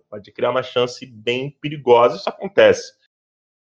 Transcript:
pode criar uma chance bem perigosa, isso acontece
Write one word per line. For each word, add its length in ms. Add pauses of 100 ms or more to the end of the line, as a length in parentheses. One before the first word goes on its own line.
(100)
pode 220
criar 180
uma 100
chance 460
bem 540
perigosa, 560
isso 120
acontece 640 (720)